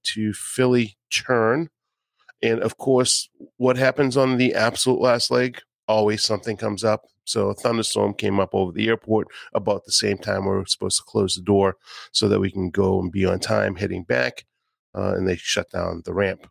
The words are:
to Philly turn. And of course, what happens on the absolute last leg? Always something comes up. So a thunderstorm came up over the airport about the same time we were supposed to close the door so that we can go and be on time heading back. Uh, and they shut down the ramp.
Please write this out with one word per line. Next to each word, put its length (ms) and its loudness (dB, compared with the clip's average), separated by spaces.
to 180 -2
Philly 640 0
turn. 600 0
And 180 2
of 160 -2
course, 520 2
what 200 2
happens 380 2
on 220 4
the 160 2
absolute 480 0
last 300 2
leg? 280 0
Always 360 2
something 320 -2
comes 280 -4
up. 220 0
So 260 -2
a 60 -4
thunderstorm 580 0
came 260 0
up 140 0
over 180 0
the 180 -2
airport 380 0
about 300 -2
the 60 -16
same 280 0
time 260 -2
we 60 0
were 160 -2
supposed 300 -2
to 60 -10
close 320 -2
the 60 -8
door 360 2
so 160 0
that 120 2
we 120 0
can 180 -4
go 320 2
and 100 -4
be 140 0
on 140 0
time 380 0
heading 260 -6
back. 420 -2
Uh, 200 -2
and 120 -2
they 80 0
shut 360 -4
down 340 -6
the 80 -8
ramp. 380 -2